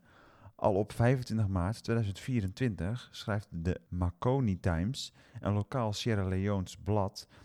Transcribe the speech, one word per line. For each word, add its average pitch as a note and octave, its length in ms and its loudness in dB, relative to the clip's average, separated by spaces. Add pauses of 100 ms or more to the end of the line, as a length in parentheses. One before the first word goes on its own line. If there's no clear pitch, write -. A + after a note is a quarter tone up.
(560)
Al - 180 4
op G#2 180 2
vijfentwintig A#2 560 2
maart G2 360 0
tweeduizend A2+ 360 0
vierentwintig G#2 920 -2
schrijft - 400 -4
de E2+ 380 0
Makoni G2 680 0
Times, F#2 540 -2 (260)
een G2+ 140 0
lokaal G#2 400 -2
Sierra G2+ 340 0
Leones F#2+ 500 0
blad G2 500 -2 (180)